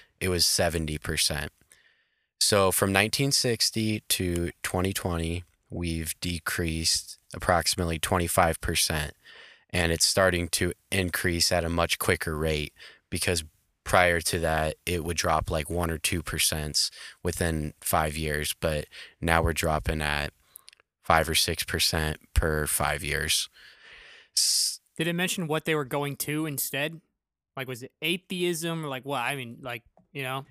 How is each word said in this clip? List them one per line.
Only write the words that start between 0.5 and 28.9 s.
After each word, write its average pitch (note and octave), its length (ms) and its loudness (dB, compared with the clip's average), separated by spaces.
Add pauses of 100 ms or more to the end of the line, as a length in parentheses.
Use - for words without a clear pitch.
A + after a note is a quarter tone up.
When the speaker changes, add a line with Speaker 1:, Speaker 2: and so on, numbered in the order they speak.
Speaker 1:
percent. D2+ 540 -2 (880)
So G2 320 6
from G2 200 4
nineteen A2 400 2
sixty G#2+ 680 0 (100)
to F2 420 0 (120)
twenty F#2 300 0
twenty, E2+ 500 -4 (260)
we've E2 520 -4
decreased E2 960 -2 (160)
approximately E2+ 640 0
twenty-five F2 640 2
percent. D#2 520 -2 (560)
And E2+ 220 2
it's E2 140 2
starting F2 440 4
to - 220 0 (220)
increase F2+ 580 2
at F2 140 2
a E2 40 -2
much E2+ 300 2
quicker D#2+ 380 0
rate, D#2 360 0 (360)
because F2 340 0 (400)
prior F2 380 6
to - 180 -2
that, D#2+ 460 0
it F2 180 -2
would E2 140 -4
drop, D#2+ 340 0
like, D#2 180 -2
one E2 220 -2
or D#2+ 60 -4
two E2+ 260 -2
percent D#2 680 -2 (320)
within E2 600 -2
five D#2 340 0
years. D#2 420 -4
But D#2 280 -2 (340)
now E2 220 4
we're E2 100 2
dropping D#2 500 0
at D2 300 -2 (720)
five D#2+ 240 4
or D#2+ 80 0
six - 300 0
percent D#2 560 0 (120)
per D#2 320 2
five D2 380 0
years. D2+ 460 -2 (880)
S- - 420 0 (160)
Speaker 2:
Did E3 120 -2
it F3 60 0
mention F3 340 -2
what D#3 180 0
they D#3+ 100 2
were D3 100 -2
going C#3+ 320 -4
to D3+ 280 -2
instead? D3+ 560 -4 (560)
Like, C3 100 -6
was B2+ 160 -10
it - 80 -16 (100)
atheism E3+ 840 -2
or, - 20 -6
like, C3 160 -6